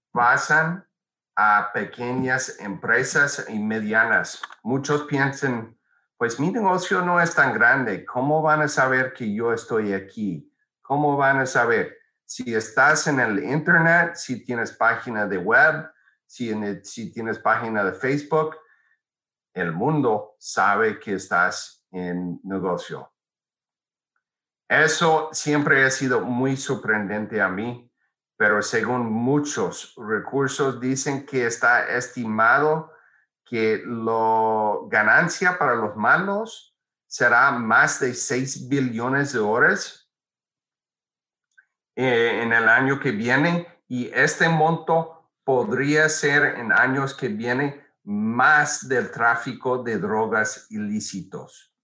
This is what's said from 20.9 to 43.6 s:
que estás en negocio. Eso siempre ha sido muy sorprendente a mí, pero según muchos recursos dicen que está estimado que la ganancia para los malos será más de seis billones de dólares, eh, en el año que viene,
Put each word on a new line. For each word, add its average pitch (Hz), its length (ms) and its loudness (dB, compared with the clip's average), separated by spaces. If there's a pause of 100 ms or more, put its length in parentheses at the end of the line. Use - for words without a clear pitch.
que 104 140 -6
estás - 760 -2
en 90 540 -6
negocio. 87 680 -6 (1600)
Eso 156 640 2
siempre 147 520 2
ha 131 60 2
sido 127 300 0
muy 127 360 0
sorprendente 104 880 -2
a 95 60 2
mí, 117 440 -8 (440)
pero 104 260 2
según 117 480 -2
muchos 120 840 -2
recursos 127 800 -2
dicen 131 480 -4
que 127 200 -2
está 117 420 2
estimado 123 1040 0 (520)
que 110 400 0
la 113 920 0 (100)
ganancia 113 720 2
para 131 160 2
los 110 220 -4
malos 190 800 -2 (320)
será 123 420 4
más 123 480 2
de 123 160 -2
seis 131 540 -4
billones 131 640 0
de 117 80 -2
dólares, 107 680 0 (1900)
eh, 117 440 2
en 117 120 0
el 113 160 4
año 131 320 4
que 139 100 0
viene, 143 800 0